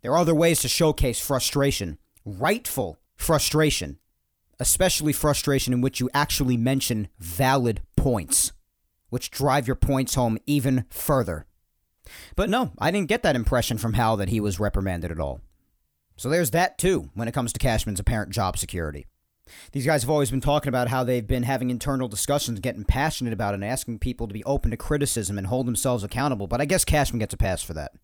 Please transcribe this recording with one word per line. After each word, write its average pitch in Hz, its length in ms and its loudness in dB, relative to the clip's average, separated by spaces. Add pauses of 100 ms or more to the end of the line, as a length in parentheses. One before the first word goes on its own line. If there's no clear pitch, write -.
There - 120 -2
are 160 60 4
other 170 160 4
ways 165 280 4
to 127 60 -2
showcase 147 520 2
frustration, 131 760 0 (260)
rightful 110 720 -2 (180)
frustration, 151 800 0 (600)
especially 151 540 2
frustration 139 600 2
in 123 80 2
which 131 200 0
you 127 140 0
actually 139 420 2
mention 117 520 0 (100)
valid 120 640 2 (140)
points, - 560 0 (580)
which - 200 -6
drive 135 360 2
your 123 100 0
points 135 380 0
home 117 320 2
even 131 420 2
further. 95 580 -2 (880)
But 196 140 0
no, 220 300 0
I 135 120 0
didn't 190 180 0
get 226 160 0
that 156 120 4
impression 117 420 0
from 113 160 -2
Hal 113 220 4
that 98 120 -2
he 110 120 0
was 101 200 -2
reprimanded 95 500 -2
at 80 100 -6
all. 69 200 -6 (760)
So - 120 -8
there's 156 240 0
that - 260 2
too, 156 360 0
when 113 140 -4
it 113 60 -8
comes 120 180 -2
to - 60 -8
Cashman's 107 420 0
apparent 104 320 -2
job 95 240 0
security. 73 500 -6 (680)
These 135 120 -4
guys 147 180 2
have 123 80 -2
always 147 200 2
been 135 100 -2
talking 143 300 0
about 123 180 0
how 127 160 0
they've 123 220 0
been 127 160 0
having 127 260 0
internal 127 400 -2
discussions, 117 520 -2
getting 110 240 -6
passionate 131 500 0
about 101 180 -2
it, 101 40 -2
and 98 80 -4
asking 117 340 -6
people 120 280 -4
to 101 60 -10
be 101 120 -10
open 135 260 0
to 117 60 -4
criticism 117 600 -2
and 95 120 -4
hold 127 180 0
themselves 123 360 -2
accountable, 113 440 -2
but 120 160 -2
I - 20 2
guess 170 200 2
Cashman 143 340 2
gets 110 160 -4
a - 20 -14
pass 92 260 0
for - 120 -10
that. 73 180 -10 (120)